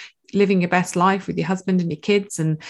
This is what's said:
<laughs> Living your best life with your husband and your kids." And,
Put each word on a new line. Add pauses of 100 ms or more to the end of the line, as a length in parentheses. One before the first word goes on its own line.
<laughs>
Living
your
best
life
with
your
husband
and
your
kids."
And,